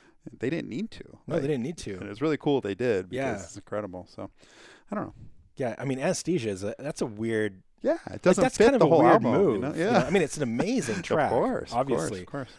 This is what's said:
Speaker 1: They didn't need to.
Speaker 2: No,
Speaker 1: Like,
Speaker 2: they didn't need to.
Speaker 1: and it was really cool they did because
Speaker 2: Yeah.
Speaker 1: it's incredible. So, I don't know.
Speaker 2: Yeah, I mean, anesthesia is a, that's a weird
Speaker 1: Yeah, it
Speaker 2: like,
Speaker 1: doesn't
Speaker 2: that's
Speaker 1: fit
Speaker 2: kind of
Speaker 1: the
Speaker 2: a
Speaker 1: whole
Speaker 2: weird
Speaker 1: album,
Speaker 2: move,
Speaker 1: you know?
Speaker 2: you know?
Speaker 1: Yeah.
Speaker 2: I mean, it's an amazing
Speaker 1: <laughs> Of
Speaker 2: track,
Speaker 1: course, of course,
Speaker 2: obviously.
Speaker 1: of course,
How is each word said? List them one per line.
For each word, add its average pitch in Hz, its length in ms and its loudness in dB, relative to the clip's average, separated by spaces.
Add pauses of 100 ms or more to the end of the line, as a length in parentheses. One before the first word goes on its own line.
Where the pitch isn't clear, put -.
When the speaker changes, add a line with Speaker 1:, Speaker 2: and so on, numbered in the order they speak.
(400)
Speaker 1:
They 127 100 -4
didn't 165 200 -6
need 180 220 -8
to. - 120 -16 (240)
Speaker 2:
No, - 80 -4
Speaker 1:
Like, 165 60 0
Speaker 2:
they 135 80 -2
didn't 127 140 -2
need 156 160 -8
to. - 160 -10
Speaker 1:
and 90 80 -12
it 101 60 -10
was 104 120 -14
really 151 160 0
cool 143 240 0
they 98 140 -4
did 98 340 0
because 127 140 -6 (160)
Speaker 2:
Yeah. 92 40 -12
Speaker 1:
it's - 140 -18
incredible. 98 520 -10
So, 98 220 -14 (600)
I 202 40 -6
don't 202 100 -6
know. - 80 -14 (440)
Speaker 2:
Yeah, 120 200 -4
I 123 80 -8
mean, 131 140 -4
anesthesia 156 500 -2
is 95 140 -6
a, 101 160 -6
that's 143 220 -8
a 170 40 -2
weird 107 560 -2 (200)
Speaker 1:
Yeah, 285 140 0 (120)
it - 60 -10
Speaker 2:
like, - 80 -12
Speaker 1:
doesn't 185 200 4
Speaker 2:
that's 254 160 2
Speaker 1:
fit 208 60 6
Speaker 2:
kind 269 120 8
of 226 40 4
Speaker 1:
the 160 80 6
Speaker 2:
a - 20 2
Speaker 1:
whole 165 120 8
Speaker 2:
weird - 120 8
Speaker 1:
album, 123 200 4
Speaker 2:
move, 165 220 4
Speaker 1:
you 98 60 -4
know? 143 140 -4
Speaker 2:
you 165 80 -2
know? 214 80 0
Speaker 1:
Yeah. 180 140 4
Speaker 2:
I 135 40 -4
mean, 180 140 4
it's - 140 -4
an 147 60 -2
amazing 135 520 -2
Speaker 1:
<laughs> 92 40 -4
Of - 40 -6
Speaker 2:
track, 135 260 2
Speaker 1:
course, 180 420 0
of 127 160 0
course, 143 140 0
Speaker 2:
obviously. 101 200 -4
Speaker 1:
of - 60 -14
course, 139 320 -10